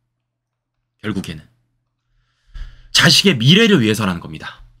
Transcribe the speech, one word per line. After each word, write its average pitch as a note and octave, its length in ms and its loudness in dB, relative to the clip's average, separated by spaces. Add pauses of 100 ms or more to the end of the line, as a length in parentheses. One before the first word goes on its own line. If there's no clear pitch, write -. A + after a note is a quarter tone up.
(1000)
결국에는. F#2 400 -8 (1500)
자식의 F3 460 2
미래를 F#3 440 4
위해서라는 G#2+ 380 -2
겁니다. - 420 -16 (180)